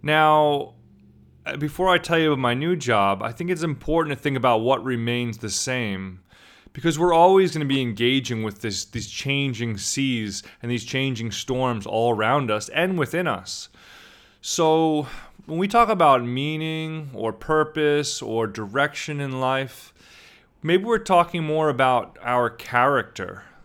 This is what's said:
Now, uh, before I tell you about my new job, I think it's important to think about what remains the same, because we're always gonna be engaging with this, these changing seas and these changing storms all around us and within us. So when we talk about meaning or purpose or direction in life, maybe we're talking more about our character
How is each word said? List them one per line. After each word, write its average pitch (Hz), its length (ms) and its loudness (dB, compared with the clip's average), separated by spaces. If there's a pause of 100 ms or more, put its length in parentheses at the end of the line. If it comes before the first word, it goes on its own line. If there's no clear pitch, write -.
Now, 151 720 4 (680)
uh, 139 120 -8
before 151 320 -2
I 175 80 4
tell 165 200 0
you 156 140 4
about 139 80 0
my 123 140 2
new 160 240 -2
job, 101 440 2
I 113 120 -4
think 175 180 -6
it's 170 100 -2
important 156 540 -2
to - 80 -18
think 139 140 0
about 120 220 2
what 123 260 0
remains 120 540 -2
the 110 100 -8
same, 98 720 -6 (500)
because 147 260 -2
we're 175 160 2
always 180 380 8
gonna 151 140 -4
be 135 160 0
engaging 120 600 0
with 107 200 -8
this, 101 240 -6
these - 240 -10
changing 123 680 -4
seas 117 600 -4 (200)
and 120 100 -6
these 120 140 -4
changing 131 460 -4
storms 123 540 -4
all 117 300 0
around 120 340 2
us 107 200 -2
and 180 280 0
within 165 300 -2
us. 95 400 -8 (720)
So 160 680 0 (380)
when 160 140 -6
we 196 80 -2
talk 226 220 4
about 151 340 4
meaning 156 920 -6
or 110 200 -4
purpose 151 880 0
or 113 260 -2
direction 131 720 -4
in 131 220 -6
life, 131 480 -4 (760)
maybe 185 200 2
we're 233 120 2
talking 175 460 2
more 156 240 0
about 127 540 2
our 120 280 0
character 120 920 0 (220)